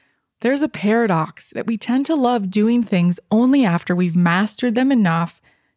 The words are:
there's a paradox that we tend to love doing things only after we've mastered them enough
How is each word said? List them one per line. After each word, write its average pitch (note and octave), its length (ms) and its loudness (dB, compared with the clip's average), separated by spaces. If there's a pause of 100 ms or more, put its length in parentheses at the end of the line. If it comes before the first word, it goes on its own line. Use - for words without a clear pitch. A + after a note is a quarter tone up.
(420)
there's C4+ 200 -2
a D4+ 80 -2
paradox G3 800 -2
that - 160 -8
we A#3 120 -4
tend C4 280 -2
to D#4+ 100 -2
love A#3+ 360 0
doing A3+ 320 2
things F3 360 0 (120)
only B3+ 340 4
after F3 300 0
we've F3 200 0
mastered F#3+ 600 0
them C4 160 2
enough E3+ 500 0 (360)